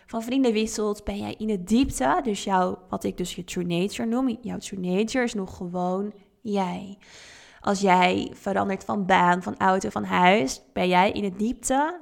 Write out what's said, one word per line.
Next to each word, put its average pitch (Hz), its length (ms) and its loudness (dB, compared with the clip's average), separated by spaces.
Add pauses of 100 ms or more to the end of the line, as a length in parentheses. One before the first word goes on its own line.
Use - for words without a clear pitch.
van 226 180 -8
vrienden 247 300 2
wisselt, 214 500 -2
ben 202 140 -8
jij 208 200 -8
in 220 100 -6
de 202 160 -2
diepte. 269 600 2
Dus 208 200 -4
jouw, 185 360 0 (100)
wat - 140 -6
ik 196 140 -4
dus 180 180 -6
je 175 80 -10
true 180 220 -6
nature 180 420 -2
noem. 240 340 0
Jouw 180 160 -8
true - 220 -10
nature 202 440 0
is 240 100 -2
nog 190 240 -8
gewoon 180 560 -4 (280)
jij. 196 560 -4 (640)
Als 196 180 0
jij 185 540 4
verandert 196 500 -2
van 208 220 -2
baan, 180 380 4
van 202 140 -8
auto, 190 320 2
van 202 140 -6
huis, 190 580 4 (120)
ben 185 140 0
jij 180 240 4
in - 100 -4
de 196 140 -4
diepte, 262 680 -2